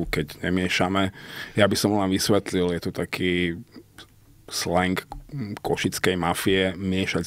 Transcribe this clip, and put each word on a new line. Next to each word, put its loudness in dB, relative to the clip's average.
keď -4
nemiešame. 2
Ja 8
by 4
som 2
len 2
vysvetlil, 2
je -6
to -4
taký -2
slang 0
košickej 0
mafie, 2
miešať 0